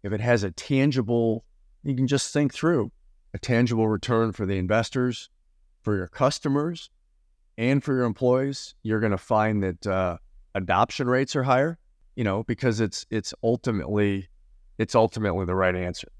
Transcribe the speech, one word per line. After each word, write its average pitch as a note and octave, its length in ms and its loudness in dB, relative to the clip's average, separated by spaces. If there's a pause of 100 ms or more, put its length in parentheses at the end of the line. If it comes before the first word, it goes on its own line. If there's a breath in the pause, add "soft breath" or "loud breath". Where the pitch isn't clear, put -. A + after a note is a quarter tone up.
if G2+ 100 -4
it G#2+ 80 -4
has A#2+ 220 2
a F#2 80 -4
tangible, A#2 920 0 (400)
you C#3 120 -4
can C3 120 0
just C#3 240 0
think D3 220 0
through D#3 380 0 (420)
a F#2 60 -10
tangible A#2 480 2
return A2+ 440 0
for G2+ 140 -4
the G2 120 -2
investors, A2+ 720 -2 (520)
for G#2+ 160 0
your F2+ 100 -4
customers, D3 840 -2 (680)
and C3 260 2
for C#3 120 0
your B2 100 2
employees, B2+ 800 -2
you're A2 160 0
gonna G#2 180 2
find G#2+ 460 2
that, F#2 240 -4
uh, F#2 300 -2 (380)
adoption G2 520 0
rates B2+ 280 0
are C3+ 80 0
higher, C3+ 340 2 (380)
you A#2+ 80 -4
know, G#2 200 0
because A#2 360 0
it's, G#2+ 300 -2
it's A2 240 -6 (100)
ultimately, G#2 840 0 (500)
it's - 180 -2
ultimately G#2 500 2
the F#2 100 -2
right F#2 200 2
answer. F2+ 340 -6 (100)